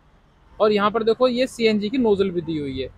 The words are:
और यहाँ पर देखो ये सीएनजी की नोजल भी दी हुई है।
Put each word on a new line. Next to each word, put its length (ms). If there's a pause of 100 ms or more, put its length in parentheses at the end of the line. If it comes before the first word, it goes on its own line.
(580)
और 140
यहाँ 180
पर 120
देखो 260
ये 180
सीएनजी 420
की 100
नोजल 320
भी 100
दी 180
हुई 220
है। 180